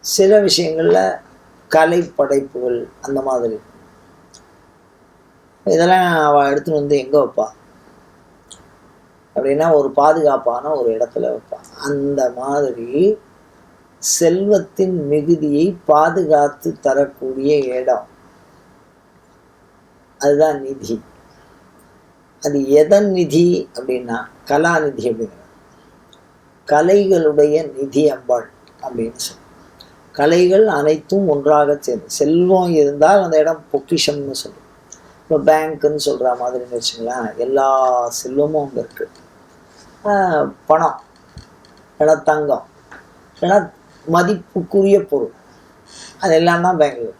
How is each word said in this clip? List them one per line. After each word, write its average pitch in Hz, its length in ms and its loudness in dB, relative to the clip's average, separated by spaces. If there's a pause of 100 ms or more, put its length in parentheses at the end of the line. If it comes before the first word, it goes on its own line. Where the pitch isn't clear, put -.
(160)
சில 208 320 4
விஷயங்கள்ல 170 580 0 (720)
கலை 170 240 2 (160)
படைப்புகள் 135 640 -2 (240)
அந்த 139 140 -4 (100)
மாதிரி 120 260 -4
இருக்கும். - 300 -20 (1900)
இதெல்லாம் 180 320 2 (220)
அவ 143 200 2
எடுத்துன்னு 147 320 -2
வந்து 143 220 0
எங்க 143 180 0
வைப்பா 110 240 -4 (1900)
அப்படின்னா 139 320 0 (120)
ஒரு 135 180 -2
பாதுகாப்பான 143 800 2
ஒரு 120 160 0
இடத்துல 120 400 -4
வைப்பா. - 240 -12 (300)
அந்த 139 340 -2 (180)
மாதிரி 131 640 -4 (1000)
செல்வத்தின் 185 920 0 (160)
மிகுதியை 151 540 0 (240)
பாதுகாத்து 156 800 0 (160)
தரக்கூடிய 135 680 -2 (260)
இடம், 127 300 -2 (2250)
அதுதான் 143 440 2
நிதி. 117 320 -8 (1500)
அது 143 160 -2 (220)
எதன் 196 360 4
நிதி 165 280 2 (300)
அப்படின்னா 123 420 -6 (320)
கலாநிதி 151 600 0
அப்படிங்கிறது. 107 420 -10 (1120)
கலைகளுடைய 160 920 2 (160)
நிதி 139 260 -2 (120)
அம்பாள் 117 320 -4 (380)
அப்படின்னு 117 420 -8
சொல்லி, - 180 -18 (720)
கலைகள் 180 520 4 (120)
அனைத்தும் 156 560 0
ஒன்றாக 147 420 2 (100)
சேர்ந்து 120 320 -8
செல்வம் 175 600 2
இருந்தால் 151 460 4
அந்த 160 180 0
இடம் 160 260 -4
பொக்கிஷம்னு 143 720 -4
சொல்லும். - 240 -20 (560)
இப்போ 156 140 -2 (100)
பேங்க்குன்னு 151 600 0
சொல்ற 127 180 -2 (160)
மாதிரின்னு 123 340 -8
வச்சுங்களேன், 117 480 -8 (220)
எல்லா 135 220 2 (500)
செல்வமும் 143 480 -2
அங்க 123 160 -8
இருக்கு. - 240 -12 (1000)
ஆ, - 20 0 (580)
பணம், 160 300 0 (1000)
இல்லைன்னா 156 140 4 (140)
தங்கம், 151 380 -2 (720)
இல்லைன்னா 185 200 2 (480)
மதிப்புக்குரிய 180 920 0 (120)
பொருள், 131 240 -4 (880)
அது 175 160 2
எல்லாம் 170 300 2
தான் 180 140 0
பேங்க். 131 220 0 (160)